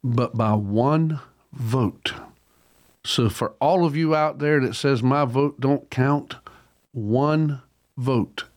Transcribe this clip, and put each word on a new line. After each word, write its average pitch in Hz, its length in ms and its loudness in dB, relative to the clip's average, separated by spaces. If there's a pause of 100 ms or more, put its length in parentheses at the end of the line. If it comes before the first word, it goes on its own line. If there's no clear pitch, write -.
but 120 340 0
by 110 140 2
one 127 680 0 (320)
vote. 120 600 -2 (920)
So 117 240 2
for - 320 -4
all 170 240 2
of 147 100 -2
you 160 180 0
out 151 260 0
there 147 200 2
that 113 160 -2
says, 139 260 0
"My 139 220 2
vote 139 340 0
don't 139 320 0
count," 139 460 0 (560)
one 139 720 0 (340)
vote 123 480 -2 (140)